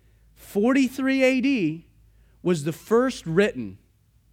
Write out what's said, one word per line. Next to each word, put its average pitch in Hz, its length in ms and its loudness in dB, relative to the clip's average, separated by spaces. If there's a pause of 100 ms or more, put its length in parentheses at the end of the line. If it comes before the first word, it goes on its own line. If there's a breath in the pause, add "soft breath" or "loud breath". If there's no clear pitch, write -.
(360)
forty-three 262 880 0
A 262 180 2
D, 190 460 -2 (560)
was 165 200 0
the 160 80 -4
first 240 540 -2
written 160 540 -2 (540)